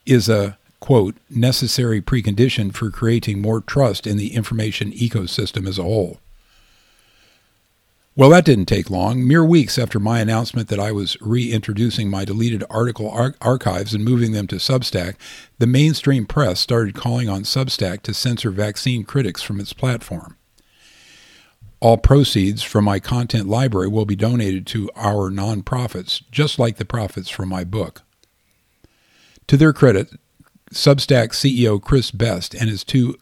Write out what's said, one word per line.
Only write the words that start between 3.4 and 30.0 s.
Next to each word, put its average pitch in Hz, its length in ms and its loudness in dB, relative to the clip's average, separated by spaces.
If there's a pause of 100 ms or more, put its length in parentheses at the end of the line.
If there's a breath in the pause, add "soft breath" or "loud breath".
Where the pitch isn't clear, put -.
more 110 200 -2
trust 117 460 0
in 104 120 0
the 104 160 -4
information 107 580 -2
ecosystem 104 720 -4
as 95 120 -6
a 90 40 -4
whole." 90 380 -2 (2000 soft breath)
Well, 135 140 10
that 175 140 8
didn't 104 220 4
take 98 240 -2
long. 107 360 0
Mere 160 180 6
weeks 160 320 4
after 117 220 -2
my 113 220 0
announcement 113 480 -2
that 101 100 -2
I 104 140 -4
was 101 280 -4
reintroducing 113 880 -2
my 98 160 -4
deleted 110 460 -2
article 110 400 -2
ar-, 123 300 -2
archives 107 520 -2
and 104 120 -2
moving 117 260 2
them 104 180 -2
to 98 80 -8
Substack, 101 580 -2 (440 loud breath)
the 117 80 2
mainstream 135 580 2
press 101 360 0
started 113 340 0
calling 120 340 -2
on 98 140 -4
Substack 104 600 -4
to 113 120 -6
censor 120 360 -2
vaccine 107 520 -2
critics 107 400 -2
from 101 160 -6
its 101 140 -10
platform. 113 640 -6 (1400 soft breath)
All 113 160 6
proceeds 113 640 4
from 104 220 0
my 98 160 0
content 120 480 -4
library 107 400 0
will 107 180 0
be 104 80 -2
donated 101 540 0
to 104 260 -4
our 101 340 -2
nonprofits, 104 1000 -4
just 147 260 -2
like 117 200 0
the 110 80 -8
profits 101 460 -6
from 92 180 -8
my 92 160 -6
book. 90 380 -6 (1500 soft breath)
To 143 80 6
their 156 160 6
credit, 110 380 2 (600)